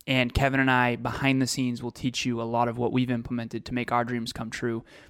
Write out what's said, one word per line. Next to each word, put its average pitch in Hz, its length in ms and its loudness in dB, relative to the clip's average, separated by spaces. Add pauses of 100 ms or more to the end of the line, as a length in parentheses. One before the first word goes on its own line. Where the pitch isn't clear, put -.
and 127 280 2
Kevin 135 260 4
and 131 100 4
I, 123 280 4
behind 131 440 0
the 127 60 2
scenes, 123 340 -2
will 120 100 -6
teach - 340 -4
you 117 160 -2
a - 20 -4
lot 117 240 2
of 117 100 -4
what 120 140 0
we've 127 180 2
implemented 117 540 -4
to - 100 -8
make 120 200 -2
our 120 100 4
dreams 117 300 -4
come 113 160 -6
true. 117 340 -4 (260)